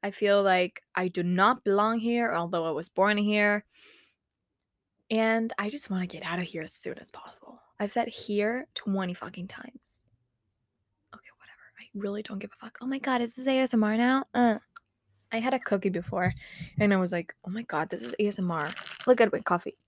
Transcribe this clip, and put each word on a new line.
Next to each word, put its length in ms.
I 80
feel 320
like 400
I 100
do 160
not 400
belong 380
here, 320
although 340
I 60
was 160
born 280
here. 480
And 480
I 120
just 200
wanna 200
get 160
out 160
of 60
here 160
as 100
soon 260
as 140
possible. 480
I've 140
said 160
"here" 680
twenty 400
fucking 340
times. 540
Okay, 240
whatever. 220
I 60
really 280
don't 160
give 140
a 40
fuck. 240
"Oh 60
my 120
God, 220
is 140
this 120
A 120
S 160
M 100
R 120
now?" 360
Uh. 260
I 60
had 160
a 40
cookie 320
before, 420
and 160
I 20
was 160
like, 220
"Oh 60
my 120
God, 280
this 120
is 160
A 80
S 120
M 120
R. 220
Look 140
at 120
my 80
coffee." 360